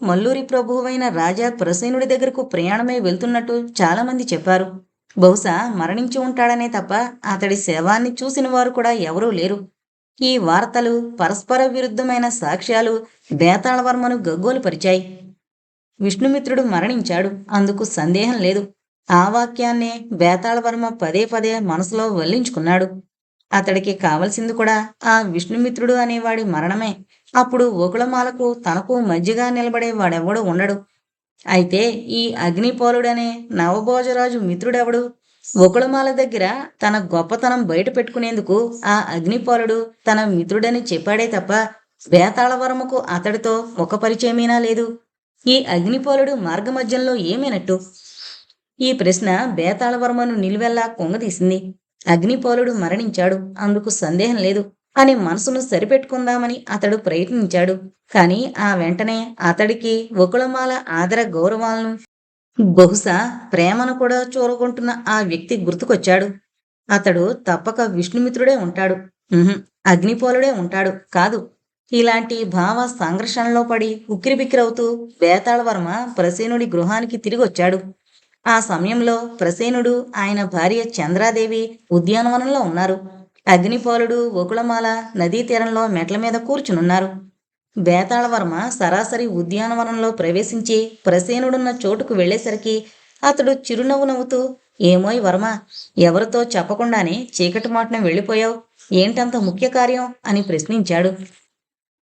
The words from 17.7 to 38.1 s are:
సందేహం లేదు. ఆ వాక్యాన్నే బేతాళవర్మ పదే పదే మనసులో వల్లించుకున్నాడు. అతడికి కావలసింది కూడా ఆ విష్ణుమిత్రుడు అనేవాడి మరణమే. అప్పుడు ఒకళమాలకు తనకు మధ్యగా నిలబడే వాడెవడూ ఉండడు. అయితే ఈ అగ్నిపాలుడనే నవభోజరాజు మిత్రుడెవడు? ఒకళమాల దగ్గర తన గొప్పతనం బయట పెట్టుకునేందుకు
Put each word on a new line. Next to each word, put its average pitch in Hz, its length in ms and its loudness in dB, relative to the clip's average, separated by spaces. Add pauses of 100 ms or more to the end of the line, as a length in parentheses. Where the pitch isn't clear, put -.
సందేహం 202 540 0
లేదు. 196 280 0 (440)
ఆ 180 180 6
వాక్యాన్నే 240 720 -2 (120)
బేతాళవర్మ 226 760 0
పదే 196 360 -2
పదే 226 360 -2
మనసులో 196 480 -2
వల్లించుకున్నాడు. 185 800 0 (640)
అతడికి 196 420 0
కావలసింది 196 580 -2
కూడా 220 360 0 (160)
ఆ 226 160 4
విష్ణుమిత్రుడు 226 720 -2
అనేవాడి 233 520 0
మరణమే. 190 520 -2 (400)
అప్పుడు 247 280 2
ఒకళమాలకు 240 920 0
తనకు 202 460 -2
మధ్యగా 220 500 0
నిలబడే 233 420 -2
వాడెవడూ 185 500 0
ఉండడు. 196 420 -2 (640)
అయితే 185 440 2
ఈ 233 420 -4
అగ్నిపాలుడనే 240 1200 0
నవభోజరాజు 240 840 0
మిత్రుడెవడు? 233 760 0 (440)
ఒకళమాల 262 540 4
దగ్గర 247 540 -2 (220)
తన 208 280 -2
గొప్పతనం 233 500 0
బయట 190 320 0
పెట్టుకునేందుకు 233 880 -2